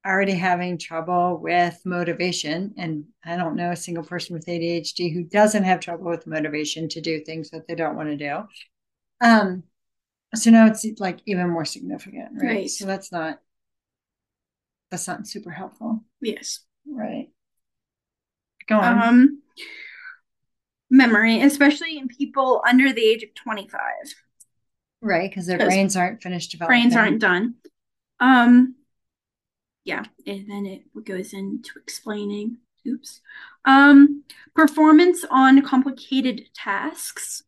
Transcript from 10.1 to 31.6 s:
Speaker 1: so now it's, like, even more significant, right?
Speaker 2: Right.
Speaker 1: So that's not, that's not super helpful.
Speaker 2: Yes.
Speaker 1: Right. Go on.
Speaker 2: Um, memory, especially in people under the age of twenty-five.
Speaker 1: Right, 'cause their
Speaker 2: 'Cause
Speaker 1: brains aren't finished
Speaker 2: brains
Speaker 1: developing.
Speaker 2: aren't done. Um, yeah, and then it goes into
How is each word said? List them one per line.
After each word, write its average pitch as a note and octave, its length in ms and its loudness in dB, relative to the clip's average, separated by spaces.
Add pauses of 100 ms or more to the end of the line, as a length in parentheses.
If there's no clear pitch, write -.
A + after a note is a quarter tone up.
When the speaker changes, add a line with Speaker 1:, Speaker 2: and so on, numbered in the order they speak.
Speaker 1:
so A3+ 160 2
now A3+ 180 10
it's, G#3+ 180 0 (140)
like, F#3 260 -6
even F3+ 240 -2
more E3 160 -4
significant, - 680 -14 (100)
right? C4 140 -2
Speaker 2:
Right. F#3+ 140 -6
Speaker 1:
So - 160 -10
that's G3 260 -8
not, D#3+ 300 -8 (1500)
that's - 180 -12
not - 200 -12
super F3+ 240 -16
helpful. A3 520 -10 (180)
Speaker 2:
Yes. - 400 -8 (260)
Speaker 1:
Right. A3 420 -12 (1400)
Go A3 120 2
on. A#3 240 2
Speaker 2:
Um, B3 380 4 (1500)
memory, A3+ 520 4
especially D4 560 2
in C4 100 -10
people C4+ 600 -2
under C4 260 4
the A#3 100 -2
age A3 200 2
of - 120 -20
twenty-five. - 800 -12 (840)
Speaker 1:
Right, F#3+ 320 -4
'cause F3+ 140 -10
their F3+ 100 -4
Speaker 2:
'Cause - 100 0
Speaker 1:
brains F#3+ 280 2
aren't F3+ 260 -2
finished F3 380 -10
Speaker 2:
brains A#3+ 340 2
Speaker 1:
developing. A#3 40 2
Speaker 2:
aren't A3 240 0
done. F#3+ 340 0 (640)
Um, B3+ 560 6 (1080)
yeah, G3 220 -6 (220)
and G3 220 -10
then G3+ 180 -8
it F#3+ 160 -16 (220)
goes F#3+ 280 -10
into G3 460 -10